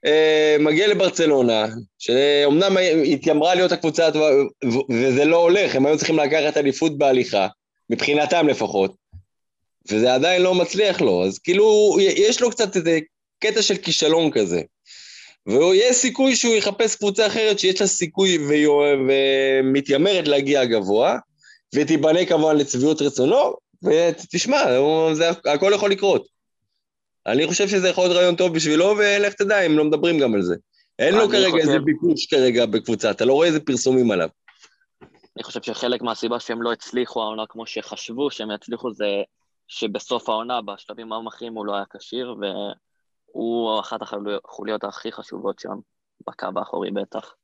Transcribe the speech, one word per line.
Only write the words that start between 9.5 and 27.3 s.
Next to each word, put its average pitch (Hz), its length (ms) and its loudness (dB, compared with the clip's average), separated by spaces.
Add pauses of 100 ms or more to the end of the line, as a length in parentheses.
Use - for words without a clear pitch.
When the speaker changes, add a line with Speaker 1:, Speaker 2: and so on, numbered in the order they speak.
Speaker 1:
וזה 117 220 2
עדיין 175 280 2
לא 185 140 2
מצליח 180 460 0
לו, 92 240 2
אז 95 140 -4
כאילו, 208 600 4
יש 196 420 2
לו 247 80 2
קצת 208 260 -4
איזה 165 240 0 (400)
קטע 220 220 0
של 196 140 0
כישלון 160 560 0
כזה, 87 300 0 (840)
ויש 190 480 4
סיכוי 262 400 0
שהוא 233 200 0
יחפש 202 400 -2
קבוצה 208 320 0
אחרת 214 320 0
שיש 185 220 0
לה 196 60 2
סיכוי 180 500 0
ויו-, 147 440 2 (280)
ומתיימרת 135 1160 0
להגיע 139 380 0
גבוה, 113 520 0 (580)
ותיבנה 156 500 2
כמובן 156 320 2
לצביעות 143 440 0
רצונו, 147 520 0 (300)
ותשמע, 170 920 0
הוא, 160 380 2
זה, 165 160 0
הכל 180 460 0
יכול 196 160 -2
לקרות. 196 480 -2 (880)
אני 143 200 0